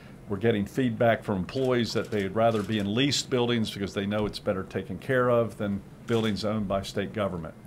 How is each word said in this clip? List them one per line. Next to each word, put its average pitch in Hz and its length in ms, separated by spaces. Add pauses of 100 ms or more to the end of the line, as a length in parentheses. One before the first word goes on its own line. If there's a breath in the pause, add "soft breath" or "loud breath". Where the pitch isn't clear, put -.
(280 loud breath)
We're 101 80
getting 104 300
feedback 117 580
from 101 140
employees 120 560
that 107 180
they'd 98 240
rather 110 260
be 107 180
in 101 140
leased 135 360
buildings 120 420
because 98 220
they 101 120
know 107 200
it's - 140
better 95 240
taken 95 340
care 127 320
of 117 280
than 98 240 (260)
buildings 110 360
owned 107 240
by 98 140
state 95 320
government. 90 400 (140)